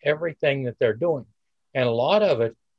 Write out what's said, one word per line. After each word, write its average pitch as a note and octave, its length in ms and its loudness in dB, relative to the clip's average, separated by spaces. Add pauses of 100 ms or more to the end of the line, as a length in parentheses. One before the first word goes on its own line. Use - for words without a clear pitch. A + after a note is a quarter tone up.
everything D3+ 600 -2
that A#2+ 160 -6
they're A2+ 140 2
doing. C3+ 320 -4 (480)
And B2+ 140 0
a A#2 40 0
lot D3+ 320 2
of D#3 180 2
it A2+ 140 -2 (240)